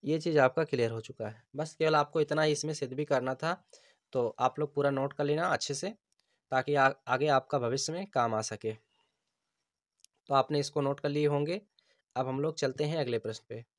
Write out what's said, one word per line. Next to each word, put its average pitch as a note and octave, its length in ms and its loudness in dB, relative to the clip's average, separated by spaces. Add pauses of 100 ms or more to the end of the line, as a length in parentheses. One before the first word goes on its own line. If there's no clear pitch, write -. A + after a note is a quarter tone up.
ये D#3 160 0
चीज़ D#3 180 2
आपका C3+ 260 4
क्लियर A#2+ 260 0
हो A2+ 100 -6
चुका - 280 -10
है। A2 140 -14 (140)
बस D#3 180 -6
केवल D#3 220 2
आपको D3 240 2
इतना D3+ 220 2
ही D#3 100 4
इसमें D3+ 220 -4
सिद्ध C3 200 -6
भी D3 120 -4
करना C3 280 0
था, E3 200 -4 (580)
तो B2 140 0 (140)
आप B2+ 180 0
लोग D3 160 -4
पूरा C#3+ 180 2
नोट C#3 200 -2
कर D3 120 -4
लेना D3+ 240 0
अच्छे - 260 -2
से, F#3+ 200 -8 (580)
ताकि C3 220 0
आ-, C3+ 160 6 (180)
आगे B2+ 200 0
आपका C#3 300 2
भविष्य B2+ 340 -2
में F#3 160 -6
काम A#2 260 0
आ G#2+ 80 0
सके। A2 300 -6 (1600)
तो C#3+ 60 0
आपने C#3+ 260 4
इसको C#3+ 200 -4
नोट C#3 200 -2
कर D3 80 -2
लिए D3 200 0
होंगे। D3 320 -2 (560)
अब C3 120 -2
हम C3 120 -4
लोग D#3 160 -2
चलते C#3 280 -2
हैं D#3 140 -2
अगले B2 220 0
प्रश्न A2 280 -8
पे। A#2 160 -12 (140)